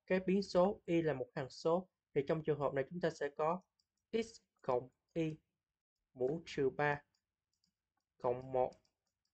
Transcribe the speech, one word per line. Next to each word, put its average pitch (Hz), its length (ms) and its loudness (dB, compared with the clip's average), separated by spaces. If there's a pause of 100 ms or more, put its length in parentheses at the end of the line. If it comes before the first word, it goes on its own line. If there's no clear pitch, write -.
cái 185 140 2
biến 190 220 2
số, 180 440 2
y 170 160 2
là 151 120 2
một 127 220 -4
hằng 135 140 -4
số. 170 400 0 (240)
Thì 143 140 2
trong 160 160 0
trường 147 160 0
hợp 135 140 0
này 135 160 0
chúng 175 120 -8
ta 165 80 2
sẽ 147 280 -4
có 165 240 0 (500)
x 226 300 -4 (200)
cộng 127 280 -2 (240)
y 156 240 -2 (760)
mũ 135 320 0
trừ 139 240 0
ba 147 320 0 (1160)
cộng 127 340 -6
một 127 200 0 (640)